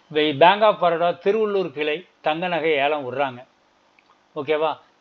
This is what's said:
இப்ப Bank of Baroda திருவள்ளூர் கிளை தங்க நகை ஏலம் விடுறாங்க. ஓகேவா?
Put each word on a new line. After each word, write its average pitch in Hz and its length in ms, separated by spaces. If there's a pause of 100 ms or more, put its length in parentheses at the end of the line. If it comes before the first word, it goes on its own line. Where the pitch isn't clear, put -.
(140)
இப்ப 151 320
Bank 202 160
of 208 180
Baroda 170 380
திருவள்ளூர் 196 540
கிளை 151 340 (140)
தங்க 160 280
நகை 160 240
ஏலம் 143 400
விடுறாங்க. 127 320 (920)
ஓகேவா? 151 420 (220)